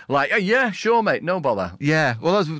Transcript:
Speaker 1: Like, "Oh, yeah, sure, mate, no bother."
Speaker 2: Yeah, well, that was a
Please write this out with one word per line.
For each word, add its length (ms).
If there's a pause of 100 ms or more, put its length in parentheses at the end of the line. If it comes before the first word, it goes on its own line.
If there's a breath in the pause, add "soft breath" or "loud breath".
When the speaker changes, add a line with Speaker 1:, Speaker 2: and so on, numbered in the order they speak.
Speaker 1:
Like, 240
"Oh, 40
yeah, 340
sure, 300
mate, 220
no 160
bother." 400
Speaker 2:
Yeah, 400
well, 140
that 160
was 80
a 20